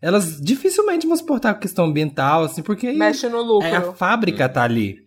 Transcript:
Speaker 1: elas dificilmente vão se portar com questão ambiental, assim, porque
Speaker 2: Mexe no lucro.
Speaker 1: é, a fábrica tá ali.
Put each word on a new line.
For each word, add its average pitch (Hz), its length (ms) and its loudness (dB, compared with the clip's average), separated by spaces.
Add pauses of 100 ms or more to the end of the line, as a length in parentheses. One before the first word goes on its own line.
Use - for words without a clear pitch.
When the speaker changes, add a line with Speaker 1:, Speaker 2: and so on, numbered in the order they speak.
Speaker 1:
elas 165 400 0
dificilmente 320 680 0
vão 339 80 2
se 339 100 -4
portar 233 280 0
com 208 60 -14
questão 180 260 0
ambiental, 151 580 2
assim, 160 180 -6
porque 214 300 -4
Speaker 2:
Mexe 269 360 0
no 233 140 -2
lucro. 214 260 2
Speaker 1:
é, 170 80 -2
a 175 160 -2
fábrica 185 560 0
tá 131 140 0
ali. 117 340 0 (100)